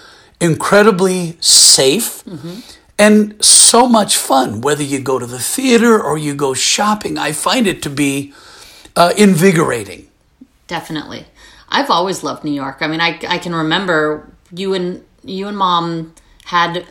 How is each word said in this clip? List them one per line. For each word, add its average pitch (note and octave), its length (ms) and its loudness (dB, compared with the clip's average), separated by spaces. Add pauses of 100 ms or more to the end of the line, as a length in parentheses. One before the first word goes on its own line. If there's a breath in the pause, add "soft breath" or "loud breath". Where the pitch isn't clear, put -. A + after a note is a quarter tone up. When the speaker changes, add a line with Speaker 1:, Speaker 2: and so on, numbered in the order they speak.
(420 soft breath)
Speaker 1:
incredibly F3+ 1000 0
safe - 840 2
Speaker 2:
Mm-hmm. E3+ 340 -14 (400 loud breath)
Speaker 1:
and G#3+ 440 4
so - 440 6
much A3+ 280 2
fun, A#2 460 -2
whether D3 220 -2
you C#3 160 -4
go C3 200 -2
to A#2+ 60 -8
the B2 140 -10
theater A#3 600 2
or D3 160 -2
you D3 180 -6
go C#3 180 -2
shopping. G#3 640 -2
I D3+ 140 -4
find G3+ 360 0
it E3+ 160 -4
to D3+ 60 -6
be, C#3 440 -4 (640 loud breath)
uh, F3 220 4
invigorating. D3+ 880 2 (600)
Speaker 2:
Definitely. D#3 580 -10 (440 soft breath)
I've C4+ 200 -2
always F3+ 340 0
loved C#3 200 -8
New D3+ 80 -4
York. C3+ 300 -8
I D#3+ 60 -4
mean, D#3+ 140 -4
I, E3 260 -2
I F3+ 120 -4
can E3+ 160 -8
remember D#3+ 760 -2 (200)
you F#3+ 240 -6
and, F3+ 280 -6 (200)
you F#3+ 240 -10
and G#3 100 -10
Mom E3+ 560 -2 (320 soft breath)
had F3 460 -2